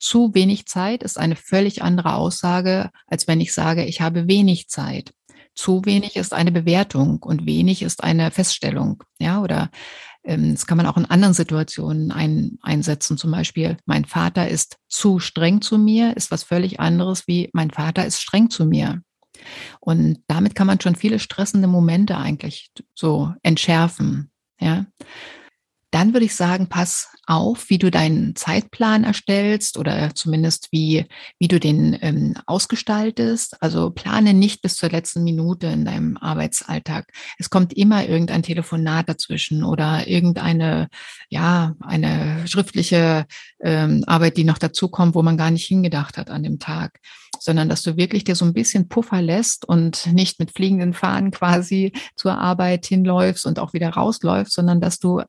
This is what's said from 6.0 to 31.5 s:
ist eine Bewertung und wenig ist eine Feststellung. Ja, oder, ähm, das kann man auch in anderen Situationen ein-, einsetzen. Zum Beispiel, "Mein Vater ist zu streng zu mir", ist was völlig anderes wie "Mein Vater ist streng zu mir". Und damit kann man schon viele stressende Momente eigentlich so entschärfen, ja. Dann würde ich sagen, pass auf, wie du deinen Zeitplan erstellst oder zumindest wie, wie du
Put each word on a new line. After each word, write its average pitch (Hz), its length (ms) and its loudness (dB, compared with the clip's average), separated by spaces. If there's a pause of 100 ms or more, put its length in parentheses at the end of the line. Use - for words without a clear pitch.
ist 185 160 -4
eine 170 200 2
Bewertung 165 680 2
und 160 240 -2
wenig 170 360 2
ist - 220 -6
eine 165 260 2
Feststellung. - 720 -2 (160)
Ja, 175 240 -2
oder, 160 280 -2 (540)
ähm, 156 300 0
das - 120 -6
kann 170 100 0
man 170 100 2
auch 147 100 -2
in 170 100 2
anderen 185 280 4
Situationen 156 800 -2
ein-, 156 500 -2
einsetzen. 151 560 -2
Zum 160 120 -4
Beispiel, 165 460 -2 (100)
"Mein 151 180 0
Vater 170 440 -2
ist - 300 -4 (100)
zu 190 320 2
streng 175 400 2
zu 214 180 0
mir", 220 380 4
ist - 140 -6
was 165 140 -4
völlig 185 360 -2
anderes 180 480 0
wie 175 240 0
"Mein 160 180 0
Vater 160 360 -2
ist - 160 -4
streng 226 280 4
zu 165 160 0
mir". 151 360 0 (760)
Und 160 480 0
damit 196 260 2
kann 190 120 2
man 190 140 2
schon 175 160 0
viele 214 220 0
stressende 196 500 0
Momente 180 480 4
eigentlich 143 540 -6 (240)
so 156 380 0 (100)
entschärfen, 160 880 0 (300)
ja. 170 260 0 (1040)
Dann 202 220 4
würde 233 140 4
ich - 100 -2
sagen, 180 320 0
pass - 400 -2 (180)
auf, 196 440 0
wie 190 80 4
du 180 120 2
deinen 160 460 2
Zeitplan 214 680 0
erstellst 208 760 0
oder 151 360 -2
zumindest 160 560 -2
wie, 156 360 0 (320)
wie 175 100 2
du 175 100 4